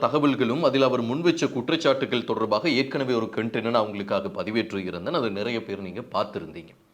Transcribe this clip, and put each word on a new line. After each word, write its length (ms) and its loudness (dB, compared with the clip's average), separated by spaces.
தகவல்களும் 640 2
அதில் 200 4
அவர் 220 2
முன்வச்ச 460 2
குற்றச்சாட்டுகள் 760 0
தொடர்பாக 500 2
ஏற்கனவே 380 -2
ஒரு 180 -2
கண்டென்ட் 380 -2
நான் 140 4
உங்களுக்காக 500 -2
பதிவேற்றி 520 -2
இருந்தேன். 300 -4
அது 180 0
நிறைய 200 -2
பேர் 180 -6
நீங்க 160 -8
பார்த்திருந்தீங்க. 580 -6